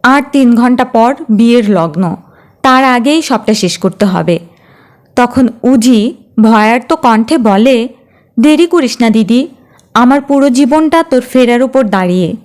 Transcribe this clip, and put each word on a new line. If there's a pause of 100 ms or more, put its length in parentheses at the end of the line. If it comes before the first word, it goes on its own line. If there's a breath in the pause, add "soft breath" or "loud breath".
আর (100)
তিন
ঘন্টা
পর (160)
বিয়ের
লগ্ন, (460 soft breath)
তার
আগেই
সবটা
শেষ
করতে
হবে। (800 soft breath)
তখন (140)
উজি (260)
ভয়ার্ত
কণ্ঠে
বলে, (520 soft breath)
"দেরি
করিস
না
দিদি, (460 soft breath)
আমার
পুরো
জীবনটা
তোর
ফেরার
উপর
দাঁড়িয়ে।" (100)